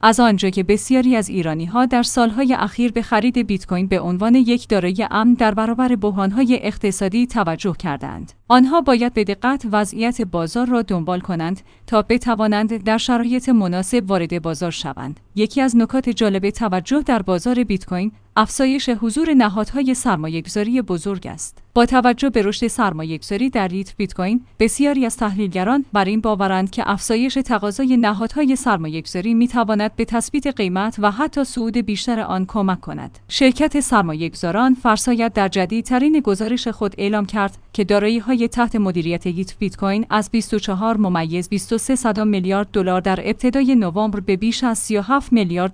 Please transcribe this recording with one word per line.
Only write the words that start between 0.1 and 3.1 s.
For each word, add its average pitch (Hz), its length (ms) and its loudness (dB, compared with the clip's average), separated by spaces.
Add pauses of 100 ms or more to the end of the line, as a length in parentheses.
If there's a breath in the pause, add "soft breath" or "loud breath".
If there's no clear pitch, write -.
آنجا 202 300 4
که 190 120 0
بسیاری 247 540 2
از 208 120 0
ایرانی‌ها 170 580 0
در 240 160 2
سال‌های 240 520 2
اخیر 233 380 0
به 233 100 -2
خرید 233 360 0